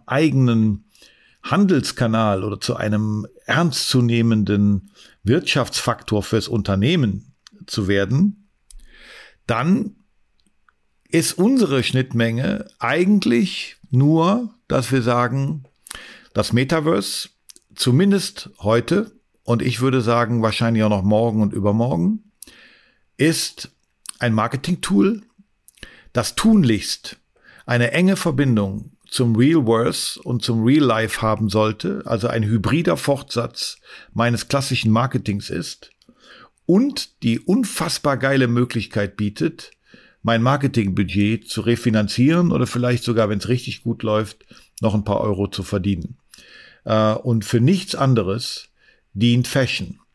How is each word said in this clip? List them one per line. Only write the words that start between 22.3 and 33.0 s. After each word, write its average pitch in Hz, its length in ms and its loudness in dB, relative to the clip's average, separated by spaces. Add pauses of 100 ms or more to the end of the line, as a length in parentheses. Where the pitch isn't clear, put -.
ist - 540 -2 (500)
ein 117 140 0
Marketing-Tool, 180 880 0 (880)
das - 240 -4
tunlichst 160 800 2 (500)
eine 120 240 0
enge 185 260 2
Verbindung 120 760 -2 (160)
zum 117 260 0
Real 135 320 4
World - 560 0
und 123 220 -4
zum 113 180 0
Real 143 220 4
Life 113 380 0
haben 107 260 0
sollte, 110 560 -2
also 113 240 -2
ein 113 160 -2
hybrider 123 520 0
Fortsatz - 840 -6 (340)